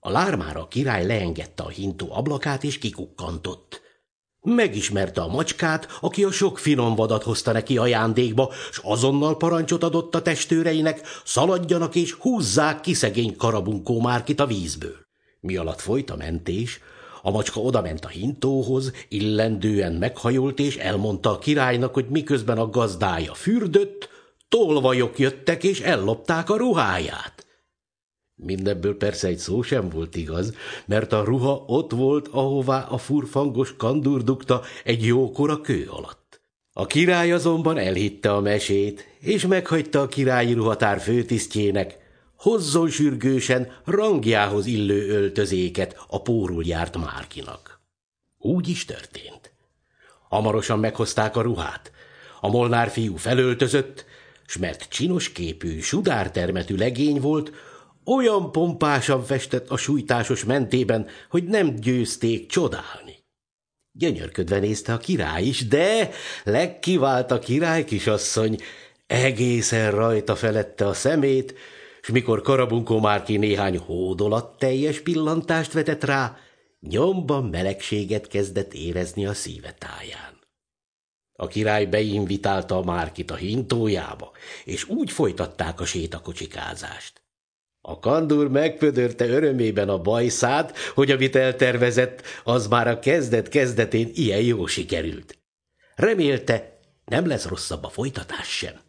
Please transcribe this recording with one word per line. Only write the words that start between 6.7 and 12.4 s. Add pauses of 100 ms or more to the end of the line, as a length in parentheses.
vadat
hozta
neki
ajándékba, (180)
s
azonnal
parancsot
adott
a
testőreinek: (180)
„Szaladjanak
és
húzzák